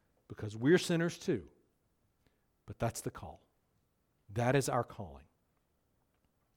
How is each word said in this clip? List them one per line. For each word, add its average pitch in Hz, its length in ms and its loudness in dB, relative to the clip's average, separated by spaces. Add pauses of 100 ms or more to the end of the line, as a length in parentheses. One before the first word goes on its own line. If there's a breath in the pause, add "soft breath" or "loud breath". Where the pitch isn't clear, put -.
(280)
because 107 280 -8
we're 139 220 6
sinners 170 400 0
too. 131 240 -2 (1200)
But - 140 -14
that's - 240 -2
the - 80 -6
call. - 320 -14 (880)
That 120 240 4
is 139 140 2
our 123 140 2
calling 78 400 -12 (1300)